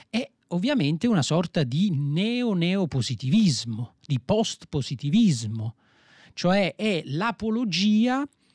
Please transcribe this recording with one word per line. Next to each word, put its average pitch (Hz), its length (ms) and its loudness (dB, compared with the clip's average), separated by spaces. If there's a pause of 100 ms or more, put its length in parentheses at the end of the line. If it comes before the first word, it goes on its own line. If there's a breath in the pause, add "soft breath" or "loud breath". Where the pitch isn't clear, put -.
è 233 200 -4 (200)
ovviamente 180 580 0
una 196 160 2
sorta 170 400 0
di 147 280 0
neo-neopositivismo, 151 2000 0 (100)
di 135 140 -2
post-positivismo, 143 1600 0 (580 soft breath)
cioè 180 420 0
è 202 300 -2
l'apologia 214 1160 0 (320 soft breath)